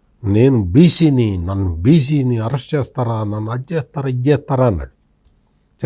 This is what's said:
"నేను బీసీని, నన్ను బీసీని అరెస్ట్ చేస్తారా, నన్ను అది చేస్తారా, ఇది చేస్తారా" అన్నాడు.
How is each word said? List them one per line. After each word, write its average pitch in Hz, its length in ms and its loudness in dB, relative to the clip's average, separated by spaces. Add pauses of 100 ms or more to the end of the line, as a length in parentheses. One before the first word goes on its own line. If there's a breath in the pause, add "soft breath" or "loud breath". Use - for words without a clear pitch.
(240)
"నేను 110 400 2
బీసీని, 123 720 4
నన్ను 92 380 -4
బీసీని 127 600 2
అరెస్ట్ 120 380 -6
చేస్తారా, 117 440 -4
నన్ను 107 280 -6
అది 123 260 -8
చేస్తారా, 143 360 -6
ఇది 127 200 -2
చేస్తారా" 131 360 0
అన్నాడు. 82 240 -2 (960)